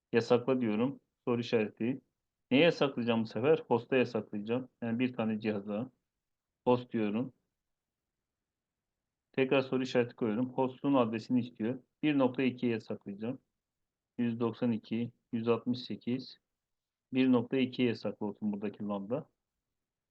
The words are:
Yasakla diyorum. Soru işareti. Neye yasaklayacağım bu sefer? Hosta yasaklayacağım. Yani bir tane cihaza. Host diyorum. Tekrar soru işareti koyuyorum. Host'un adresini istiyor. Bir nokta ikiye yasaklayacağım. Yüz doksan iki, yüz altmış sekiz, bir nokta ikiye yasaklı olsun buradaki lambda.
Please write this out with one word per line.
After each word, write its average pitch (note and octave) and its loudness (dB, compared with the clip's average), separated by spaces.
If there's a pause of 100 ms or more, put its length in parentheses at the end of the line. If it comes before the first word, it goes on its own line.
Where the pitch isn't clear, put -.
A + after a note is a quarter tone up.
(120)
Yasakla B2 2
diyorum. A#2+ 0 (260)
Soru A#2+ 0
işareti. A#2 -2 (500)
Neye C#3 6
yasaklayacağım B2 2
bu G#2+ -4
sefer? D3+ 2
Hosta A#2+ 0
yasaklayacağım. A#2 -2 (120)
Yani A#2 -2
bir B2 0
tane A2 -2
cihaza. G#2+ -4 (760)
Host B2 2
diyorum. A2 -2 (2000)
Tekrar C3+ 2
soru C3 -2
işareti B2 0
koyuyorum. B2 -2
Host'un C3+ -2
adresini A#2+ 0
istiyor. A#2+ -4 (200)
Bir D3+ 2
nokta B2+ 2
ikiye B2 0
yasaklayacağım. A2 -8 (800)
Yüz A#2 -2
doksan A#2 0
iki, A#2 -4 (200)
yüz A2+ -4
altmış A#2+ 0
sekiz, B2 -8 (760)
bir C3 4
nokta B2 2
ikiye B2+ 2
yasaklı A2 -4
olsun G2+ -4
buradaki G2+ -8
lambda. G2+ -6 (800)